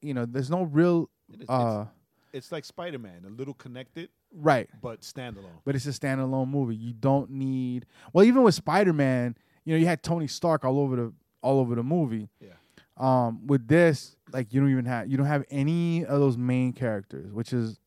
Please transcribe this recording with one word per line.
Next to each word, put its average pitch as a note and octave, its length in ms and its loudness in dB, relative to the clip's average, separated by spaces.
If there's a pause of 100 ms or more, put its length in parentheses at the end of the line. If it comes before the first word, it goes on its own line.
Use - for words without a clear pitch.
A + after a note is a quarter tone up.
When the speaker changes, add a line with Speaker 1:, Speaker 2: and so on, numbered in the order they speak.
Speaker 1:
you C#3+ 120 -8
know, B2 120 -4
there's C3 240 -6
no F3 140 -2
real, E3 460 2 (200)
Speaker 2:
It - 60 -20
is, - 60 -20
it's, - 80 -20
Speaker 1:
uh, A2+ 360 0 (480)
Speaker 2:
it's C3+ 180 -14
like D#3 140 -10
Spider-Man, A#2 600 -14
a G2 40 -20
little C3 240 -12
connected, C3 560 -16 (240)
Speaker 1:
Right. D3 360 2 (120)
Speaker 2:
but A#2 200 -12
standalone. G2 640 -16
Speaker 1:
But C#3 120 -2
it's B2+ 100 -4
a C#3+ 60 -6
standalone C3 580 -4
movie. C3+ 260 -2
You A2+ 180 -10
don't C3+ 380 0
need, C3 540 -6 (280)
well, F#3+ 120 8
even B3 180 6
with G#3+ 120 6
Spider-Man, C#3 840 2 (260)
you D#3+ 100 -2
know, D#3+ 60 4
you E3 60 6
had E3+ 180 0
Tony E3 240 -2
Stark D#3+ 380 0
all C3 140 2
over C3+ 160 0
the, A#2+ 180 -4 (280)
all C3+ 180 2
over A#2+ 160 0
the A#2 80 -2
movie. B2 460 -2 (120)
Speaker 2:
Yeah. G2+ 80 -20 (480)
Speaker 1:
Um, B2 500 0
with C3+ 200 2
this, D#3+ 480 4 (180)
like, B2 200 -6
you C3 60 2
don't C#3 120 4
even C3 140 0
have, A#2 240 -4
you C3 80 0
don't C#3 100 2
have D3 220 -2
any E3 560 0
of C#3+ 140 0
those C#3 180 4
main B2+ 360 0
characters, G2+ 580 -6
which A2 220 -6
is A2+ 340 -4